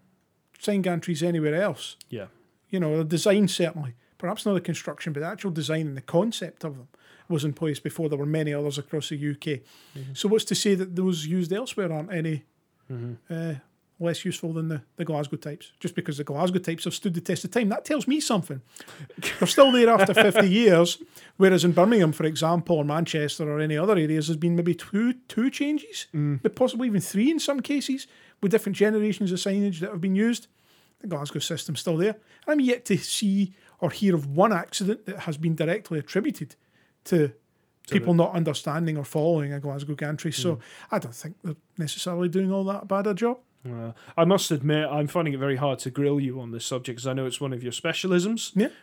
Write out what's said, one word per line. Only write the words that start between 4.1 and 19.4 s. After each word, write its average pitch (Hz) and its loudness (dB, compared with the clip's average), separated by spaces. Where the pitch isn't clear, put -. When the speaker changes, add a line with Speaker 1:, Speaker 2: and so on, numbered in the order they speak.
Speaker 1:
Perhaps 180 -8
not 202 2
the 175 0
construction, 160 -8
but 139 -6
the 160 -6
actual 196 -6
design 156 -2
and 139 -8
the 135 -10
concept 180 -2
of 143 -8
them 127 -18
was 156 0
in 147 0
place 151 -2
before 156 -4
there 147 -2
were 143 -4
many 151 0
others 143 -4
across 147 -6
the 160 -4
U 147 -4
K. 143 -6
Speaker 2:
Mm-hmm. 135 -14
Speaker 1:
So 202 -2
what's 214 4
to 196 0
say 202 4
that 185 -2
those 180 0
used 175 0
elsewhere 208 -2
aren't 160 -6
any, 160 -2
Speaker 2:
Mm-hmm. 120 -8
Speaker 1:
uh, 165 -6
less 170 -4
useful 170 -6
than 160 -4
the, 156 -4
the 170 -6
Glasgow 147 -4
types, - -14
just 180 -6
because 160 -4
the 147 -6
Glasgow 175 0
types 165 -4
have 170 -4
stood 190 -4
the 165 -4
test - -4
of 180 -8
time? 233 0
That 233 -2
tells 302 0
me 294 2
something. 170 -2
They're 180 4